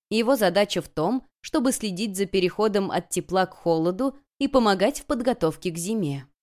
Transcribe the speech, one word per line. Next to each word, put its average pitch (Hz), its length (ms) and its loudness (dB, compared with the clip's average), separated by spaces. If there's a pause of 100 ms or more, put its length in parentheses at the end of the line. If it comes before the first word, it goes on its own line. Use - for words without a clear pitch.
(100)
Его 226 260 2
задача 202 440 2
в - 80 -8
том, 208 380 -2 (140)
чтобы 269 320 0
следить 196 440 -6
за 196 100 -2
переходом 196 680 0
от 175 180 -4
тепла 180 360 -2
к 185 80 -10
холоду 180 640 0 (220)
и 277 80 0
помогать 220 540 2
в - 60 -20
подготовке 226 640 -2
к 156 40 -12
зиме. 170 520 -4 (140)